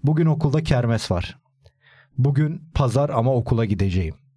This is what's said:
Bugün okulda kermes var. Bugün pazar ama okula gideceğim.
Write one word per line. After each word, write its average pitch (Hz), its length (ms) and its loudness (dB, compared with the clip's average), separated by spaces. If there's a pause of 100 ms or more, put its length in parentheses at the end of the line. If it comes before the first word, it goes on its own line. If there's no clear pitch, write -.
Bugün 156 220 2
okulda 156 360 0
kermes 117 480 0
var. - 280 -4 (800)
Bugün 147 440 0 (120)
pazar 139 360 0
ama 127 240 0
okula 117 300 0
gideceğim. 95 500 0 (220)